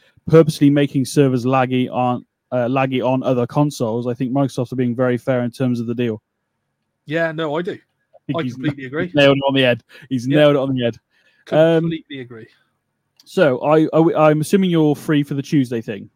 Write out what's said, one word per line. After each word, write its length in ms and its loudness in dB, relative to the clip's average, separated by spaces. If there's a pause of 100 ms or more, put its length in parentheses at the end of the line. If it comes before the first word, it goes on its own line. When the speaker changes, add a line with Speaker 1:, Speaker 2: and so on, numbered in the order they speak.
(280)
Speaker 1:
purposely 440 6
making 340 0
servers 400 2
laggy 460 0
on, 340 -2 (260)
uh, 140 0
laggy 400 -2
on 160 0
other 240 0
consoles, 600 -2
I 80 -4
think 160 -6
Microsoft 400 -4
are 40 -8
being 200 -2
very 220 0
fair 260 -2
in 80 -6
terms 280 -4
of 60 -6
the 80 -6
deal. 260 -4 (840)
Speaker 2:
Yeah, 260 -4
no, 240 -6
I 60 -4
do. 120 -8
Speaker 1:
I 520 -20
think 140 -6
Speaker 2:
I 40 -4
Speaker 1:
he's 100 -6
Speaker 2:
completely 300 -6
Speaker 1:
na-, 40 -12
Speaker 2:
agree. 180 -4
Speaker 1:
he's 100 -10
nailed 220 4
it 100 -6
on 60 -2
the 80 2
head. 220 0 (260)
He's 180 -6
Speaker 2:
Yeah. 100 0
Speaker 1:
nailed 180 6
it 40 0
on 160 -4
the 80 -4
head. 140 -2 (540)
Um, 320 4
Speaker 2:
Completely 380 -8
agree. 260 -18 (760)
Speaker 1:
so 380 0
I, 320 2
I, 360 4
I'm 120 2
assuming 300 0
you're 240 2
free 260 0
for 140 -4
the 80 -4
Tuesday 380 0
thing, 340 -12